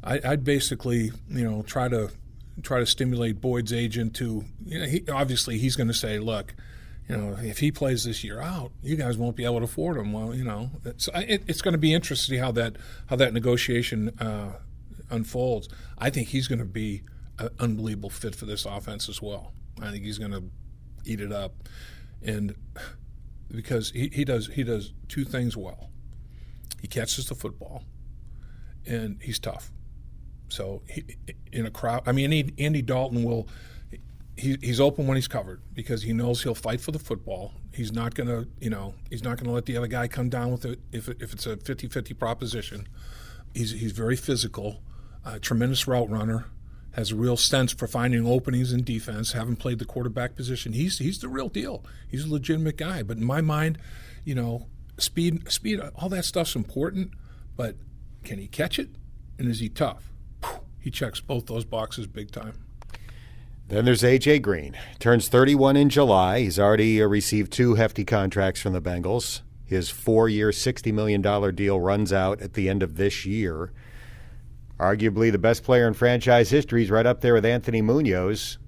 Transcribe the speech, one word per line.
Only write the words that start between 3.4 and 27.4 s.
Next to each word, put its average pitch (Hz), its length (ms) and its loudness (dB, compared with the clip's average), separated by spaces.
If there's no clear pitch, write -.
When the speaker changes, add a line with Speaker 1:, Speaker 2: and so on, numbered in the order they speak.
Speaker 1:
Boyd's 123 320 0
agent 117 440 0
to, 110 280 -2
you 160 140 -6
know, 165 80 -4
he, 147 260 0
obviously 127 460 0
he's 123 160 2
gonna 117 200 2
say, 107 240 -2
"Look, 107 360 -4
you 117 80 -2
know, 104 240 -4
if 110 180 -6
he 147 140 2
plays 131 320 0
this 113 180 -4
year 107 180 -8
out, 151 300 -6
you 143 140 -2
guys 123 200 -2
won't 117 200 -2
be 120 80 -4
able 120 140 2
to 117 60 0
afford 156 320 -4
him." 104 160 -2
Well, 110 220 -4
you 127 100 -4
know, 113 260 -4
it's, - 300 -6
I, 175 80 -2
it, 208 260 -2
it's 160 140 -4
gonna 170 160 2
be 156 140 6
interesting 139 420 0
to 123 40 0
see - 20 0
how 127 120 0
that, 117 240 0
how 131 100 0
that 123 160 6
negotiation, 120 800 2
uh, 104 380 -6
unfolds. 120 580 -2
I 123 120 0
think 120 180 -2
he's 131 200 -2
gonna 120 160 0
be 104 380 -4
an 113 120 -6
unbelievable 107 500 -2
fit 104 240 -8
for 110 120 -12
this 104 180 -6
offense 101 440 -8
as - 120 -10
well. 101 320 -10
I 104 100 -8
think 101 140 -8
he's 104 140 -8
gonna 98 240 -6
eat 202 160 -6
it 202 120 -6
up, 196 220 -6
and 104 320 -4
because 113 400 -4
he, 135 180 -2
he 143 160 -2
does, 120 220 0
he 139 160 -4
does 113 300 -2
two 139 160 -4
things 123 320 -2
well. 85 340 -12
He - 80 -10
catches 123 380 -4
the 139 80 -6
football, - 500 -12